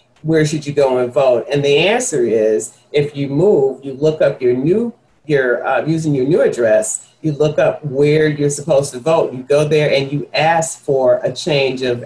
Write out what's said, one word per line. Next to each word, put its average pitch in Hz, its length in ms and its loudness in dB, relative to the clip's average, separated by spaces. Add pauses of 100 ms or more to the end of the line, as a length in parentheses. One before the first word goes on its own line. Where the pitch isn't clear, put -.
(220)
where 156 240 2
should 151 200 -4
you 143 60 -6
go 135 260 2
and 123 140 -2
vote? 131 380 2
And 143 140 0
the 143 140 4
answer 190 440 0
is, 110 560 0 (140)
if 147 240 -2
you 139 120 -4
move, 139 560 0
you 135 100 -10
look 156 280 0
up 139 180 0
your 123 140 2
new, 196 400 0 (320)
your, 131 400 0
uh, 127 180 0
using 156 300 -2
your 131 120 0
new 185 160 2
address, 113 680 0 (120)
you 156 100 -2
look 147 260 0
up 156 260 0
where 147 440 2
you're 143 220 -2
supposed 143 420 -2
to 123 60 -12
vote. 160 340 0
You 123 100 -10
go 147 240 2
there 151 240 2
and 139 220 0
you 143 220 -4
ask 160 440 0
for 131 460 2
a 131 80 -2
change 135 500 -2
of 123 240 -4